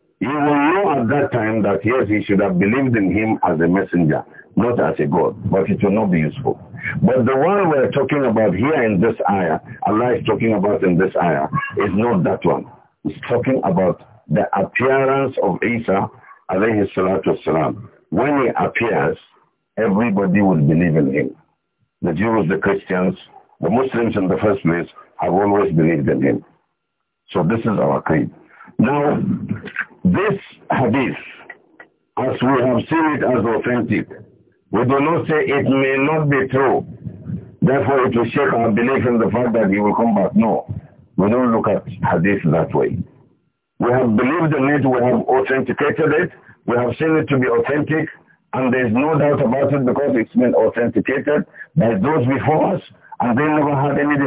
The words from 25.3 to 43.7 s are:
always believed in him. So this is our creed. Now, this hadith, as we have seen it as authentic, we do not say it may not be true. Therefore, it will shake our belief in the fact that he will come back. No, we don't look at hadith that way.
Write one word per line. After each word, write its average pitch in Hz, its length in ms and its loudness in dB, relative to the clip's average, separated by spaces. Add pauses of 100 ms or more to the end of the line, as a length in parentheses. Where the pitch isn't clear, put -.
always 101 400 2
believed 78 340 2
in 65 140 0
him. - 240 0 (840)
So 90 140 -2
this 113 160 0
is 110 200 -2
our 69 220 0
creed. 73 280 0 (500)
Now, 147 420 0 (840)
this 196 360 2 (320)
hadith, 117 460 0 (1000)
as 127 240 -2
we 127 260 2
have 120 220 0
seen 160 160 2 (100)
it 110 80 -4
as 113 220 0
authentic, 110 640 -2 (640)
we 117 140 0
do 139 140 2
not 160 280 0
say 156 180 2
it 139 200 0
may 135 320 2
not 151 320 0
be 131 200 2
true. 135 360 2 (760)
Therefore, 135 460 2
it - 80 0
will 117 100 2
shake 135 280 0
our 117 180 0
belief 120 360 2
in 120 120 2
the 98 120 2
fact 120 220 0
that 110 160 2
he 101 100 0
will 104 160 2
come 113 200 2
back. 95 200 0
No, 110 320 2 (480)
we 92 140 2
don't 120 220 2
look 110 160 0
at 98 200 -2
hadith 90 640 0
that 78 240 0
way. - 220 0 (840)